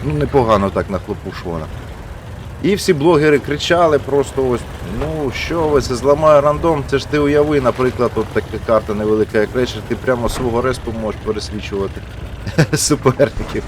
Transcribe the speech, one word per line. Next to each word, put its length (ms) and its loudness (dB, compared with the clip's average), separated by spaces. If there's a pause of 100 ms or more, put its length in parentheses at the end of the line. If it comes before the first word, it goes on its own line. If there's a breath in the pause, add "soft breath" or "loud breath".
Ну, 100 -2
непогано 560 4
так 200 -2
нахлопушувана. 760 -6 (960)
І 120 2
всі 180 0
блогери 460 4
кричали 600 2
просто 500 0
ось: 120 0 (380)
«Ну, 320 -4
що 360 -2
ви, 140 4
це 140 -4
зламає 460 6
рандом, 460 2
це 100 0
ж 100 -4
ти 120 0
уяви, 420 2
наприклад, 540 0
от 100 0
така 400 -4
карта 280 2
невелика, 460 0
як 160 2
Речер, 320 -2
ти 80 -2
прямо 340 -2
свого 320 -2
респу 400 -4
можеш 240 -6
пересвічувати 760 -6 (340)
<laughs> 380 0
суперників». 960 0